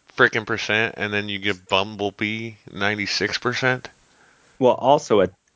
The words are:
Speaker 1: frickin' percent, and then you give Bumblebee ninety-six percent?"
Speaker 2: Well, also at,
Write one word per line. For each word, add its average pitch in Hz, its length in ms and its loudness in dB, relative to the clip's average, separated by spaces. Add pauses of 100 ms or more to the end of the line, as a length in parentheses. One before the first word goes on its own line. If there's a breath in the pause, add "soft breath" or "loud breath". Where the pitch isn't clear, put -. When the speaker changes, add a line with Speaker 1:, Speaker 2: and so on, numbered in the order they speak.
(160)
Speaker 1:
frickin' 117 300 2
percent, 107 520 0
and 104 140 -4
then 104 160 -2
you 101 120 -6
give 95 280 -4
Bumblebee 107 840 -2 (180)
ninety-six 101 680 -2
percent?" 127 520 -2 (720 soft breath)
Speaker 2:
Well, 123 160 4
also 131 460 4
at, 90 120 2 (220)